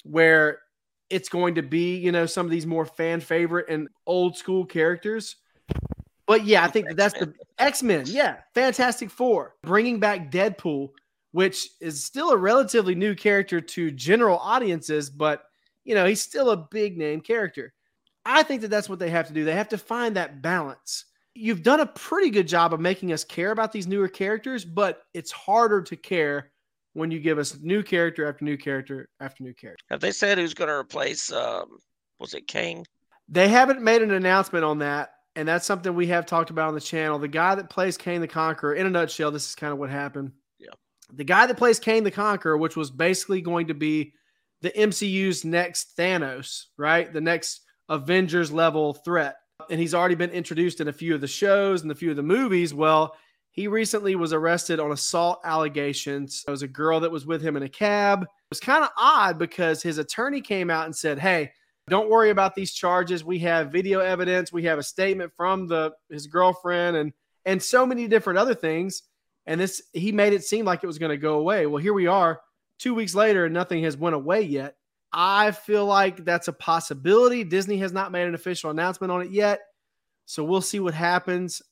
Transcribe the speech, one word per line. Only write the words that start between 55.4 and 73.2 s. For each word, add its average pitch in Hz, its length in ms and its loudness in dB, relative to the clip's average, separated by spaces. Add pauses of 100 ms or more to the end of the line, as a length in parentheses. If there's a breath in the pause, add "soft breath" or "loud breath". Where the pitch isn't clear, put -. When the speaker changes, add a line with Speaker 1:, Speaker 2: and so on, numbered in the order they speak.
Speaker 1:
allegations. 143 1000 -4
There 143 80 -6
was 139 100 -6
a 143 60 -8
girl 156 320 0
that 165 120 -2
was 147 140 -8
with 156 160 -4
him 156 160 -2
in 139 40 -4
a 135 60 -8
cab. 202 540 2
It 175 60 -8 (200)
was - 100 -8
kinda 285 380 2
odd 214 420 4
because 165 440 -2
his 160 160 -4
attorney 254 420 -4
came 185 300 -4
out 160 160 -2
and 160 100 -10
said, 147 220 -2
"Hey, 160 340 0 (380)
don't 214 180 2
worry 220 220 6
about 190 240 2
these 196 180 -6
charges. 180 500 0
We 170 180 -4
have 165 300 0
video 190 300 0
evidence. 180 500 0
We 170 140 -4
have 160 140 0
a 147 40 -6
statement 190 540 -4
from 190 300 -2
the, 160 260 -2 (160)
his 147 180 -14
girlfriend 175 680 2
and, 151 160 -2 (320)
and 190 180 0
so 254 220 6
many 240 240 -2
different 202 300 2
other 240 160 2
things." 165 480 -4 (420)
And 160 160 -4
this, 190 220 -4 (100)
he 180 180 -2
made 208 220 4
it 196 120 0
seem 220 200 -2
like 180 180 0
it 190 40 -6
was 156 120 -8
gonna 156 200 -2
go 151 200 0
away. 175 280 2
Well, 147 160 -2
here 202 100 0
we 196 140 2
are 170 340 4 (380)
two 254 160 -4
weeks 214 200 -4
later 202 300 4